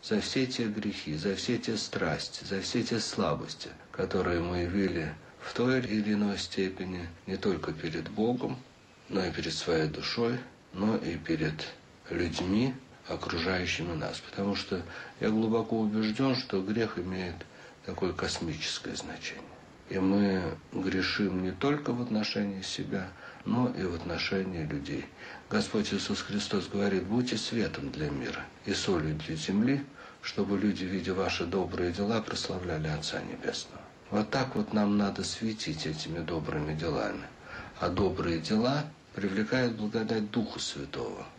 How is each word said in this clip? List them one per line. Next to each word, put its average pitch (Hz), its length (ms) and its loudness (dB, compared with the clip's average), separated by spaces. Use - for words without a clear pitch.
за 107 160 2
все 131 260 2
те 123 220 0
грехи, 104 480 -4
за 95 180 0
все 113 240 0
те 113 180 -2
страсти, - 680 -2
за 98 160 -2
все 113 240 0
те 113 160 0
слабости, - 720 -2
которые 92 480 2
мы 87 200 0
явили 87 540 2
в - 120 -10
той 127 280 4
или 107 320 0
иной 101 260 2
степени 92 720 -2
не 95 100 -2
только 87 360 0
перед 78 360 -4
Богом, 131 480 0
но 95 180 0
и 82 60 -2
перед 82 200 -2
своей 80 360 2
душой, 117 500 0
но 104 240 2
и - 200 -2
перед 78 500 -2
людьми, 90 640 2
окружающими 90 840 0
нас. - 260 -4
Потому 101 340 0
что 95 260 -2
я 107 120 2
глубоко 110 460 4
убежден, 110 600 4
что 98 260 0
грех 107 380 0
имеет 90 340 -2
такое 92 280 0
космическое - 840 -2
значение. - 480 -8
И 95 100 -2
мы 95 460 6
грешим 92 680 2
не 92 80 0
только 139 420 2
в 120 80 0
отношении 104 600 0
себя – 95 480 -4
но 113 320 2
и - 60 -2
в 90 120 0
отношении 156 680 0
людей. 147 420 -4
Господь 107 440 2
Иисус 101 280 0
Христос 101 480 -2
говорит: 98 360 2
«Будьте 117 320 2
светом 117 540 -2
для 151 180 -2
мира 131 360 -4
и 101 60 0
солью 78 440 2
для 80 180 -4
земли, 110 480 4
чтобы 98 360 0
люди, 95 260 2
видя 92 300 0
ваши 90 300 0
добрые 87 460 0
дела, 101 300 2
прославляли 90 640 -2
Отца 76 360 -2
Небесного». - 600 -6
Вот 107 200 2
так 131 240 0
вот 104 180 0
нам 104 240 6
надо 98 280 2
светить 87 600 -2
этими 80 340 -4
добрыми 78 540 -2
делами. 135 500 0
А 90 80 2
добрые 85 500 2
дела 120 460 4
привлекают 110 600 2
благодать 110 560 0
Духа - 300 0
Святого. - 680 -6